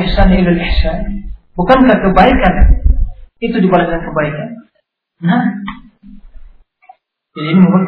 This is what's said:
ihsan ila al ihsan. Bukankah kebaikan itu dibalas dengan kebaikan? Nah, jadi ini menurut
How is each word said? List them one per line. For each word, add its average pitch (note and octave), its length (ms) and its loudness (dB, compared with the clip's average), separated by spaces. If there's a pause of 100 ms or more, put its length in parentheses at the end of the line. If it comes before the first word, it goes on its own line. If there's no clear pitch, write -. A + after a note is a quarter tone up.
ihsan F#3 240 2
ila F3+ 180 2
al E3+ 140 0
ihsan. E3+ 340 0 (540)
Bukankah A#3 480 2
kebaikan F#3+ 540 2 (920)
itu A#3 160 -4
dibalas F3 320 0
dengan E3 160 -6
kebaikan? D#3 400 -6 (720)
Nah, F#3+ 220 0 (1900)
jadi D3+ 160 -8
ini F#3 80 4
menurut F#3 280 2